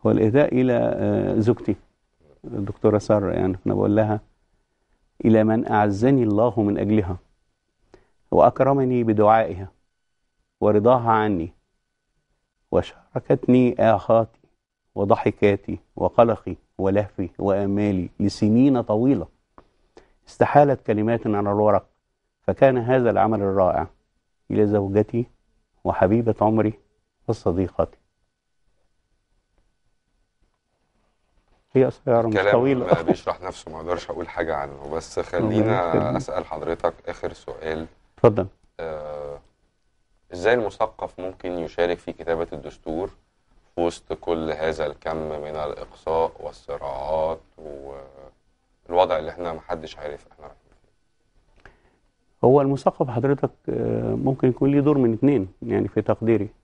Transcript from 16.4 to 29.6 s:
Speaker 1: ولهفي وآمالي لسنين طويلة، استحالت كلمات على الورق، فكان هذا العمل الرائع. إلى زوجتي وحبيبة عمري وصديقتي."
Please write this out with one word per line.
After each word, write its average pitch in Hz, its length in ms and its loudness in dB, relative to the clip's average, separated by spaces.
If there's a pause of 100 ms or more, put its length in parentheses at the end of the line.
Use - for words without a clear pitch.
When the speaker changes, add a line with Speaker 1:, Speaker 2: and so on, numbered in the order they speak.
Speaker 1:
ولهفي 98 500 0 (100)
وآمالي 98 680 0 (120)
لسنين 117 640 2
طويلة، 110 440 0 (1040)
استحالت 143 580 4
كلمات 113 400 0
على 101 240 -2
الورق، 104 360 2 (560)
فكان 127 360 4
هذا 123 320 2
العمل 101 320 2
الرائع. 92 440 0 (640)
إلى 104 160 2
زوجتي 104 600 0 (580)
وحبيبة 104 560 2
عمري 107 320 2 (560)
وصديقتي." 90 680 -2 (3750)